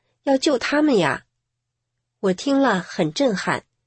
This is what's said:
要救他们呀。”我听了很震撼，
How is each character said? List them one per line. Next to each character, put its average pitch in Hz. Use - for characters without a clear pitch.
要 269
救 269
他 285
们 294
呀。” 151
我 190
听 277
了 226
很 160
震 254
撼， -